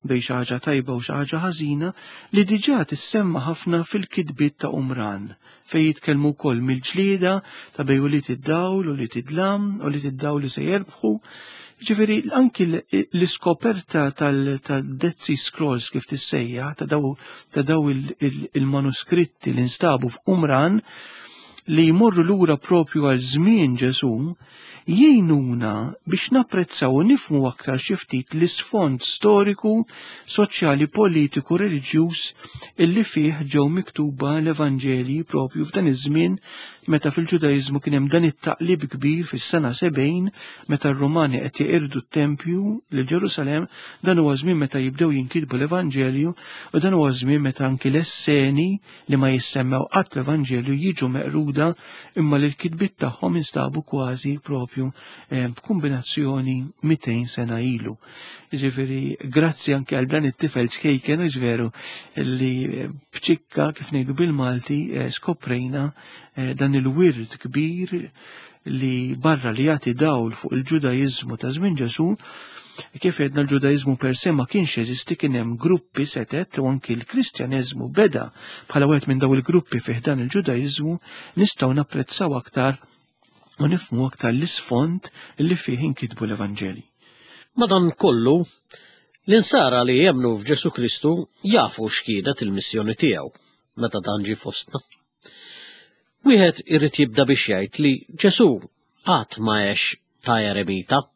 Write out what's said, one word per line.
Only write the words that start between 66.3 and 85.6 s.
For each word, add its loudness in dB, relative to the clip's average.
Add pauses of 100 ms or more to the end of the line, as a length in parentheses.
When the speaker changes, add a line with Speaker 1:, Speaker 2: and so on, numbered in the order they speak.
Speaker 1:
eh, -4
dan 0
il-wirt 2
kbir -4 (540)
li -2
barra 0
li 2
jagħti 0
dawl 0
fuq -8
il-Ġudajiżmu -2
ta' -6
żmien 0
Ġesu, 0 (920)
kif -2
għedna 0
l-Ġudajiżmu 2
per 0
se 2
ma 2
kienx 0
jeżisti, -4
kien 0
hemm -4
gruppi 0
setet -6
u 0
anki -2
l-Kristjaneżmu -4
beda 0 (340)
bħala 4
wieħed 2
minn 2
daw 4
il-gruppi 2
fih -6
dan 0
il-Ġudajiżmu, -2 (400)
nistgħu 2
napprezzaw -2
aktar -2 (760)
u 2
nifhmu 0
aktar -2
l-isfond -2 (320)
li 2
fih -4